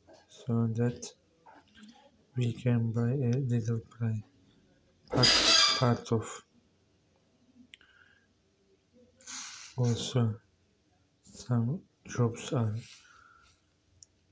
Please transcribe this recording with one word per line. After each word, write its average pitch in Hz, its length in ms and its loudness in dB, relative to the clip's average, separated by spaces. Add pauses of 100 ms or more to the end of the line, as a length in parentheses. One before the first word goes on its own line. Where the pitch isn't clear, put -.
(300)
so 117 460 0
that 120 360 -2 (1300)
we 120 160 -2
can 117 380 0
buy 117 220 0
a 123 260 2
little 117 400 0 (100)
pri-, 110 340 -4 (880)
part, - 240 4 (460)
part 120 320 2
of. - 340 -4 (3250)
Also, 120 580 0 (880)
some 123 580 -2 (240)
jobs - 480 -2
are 113 220 0 (1600)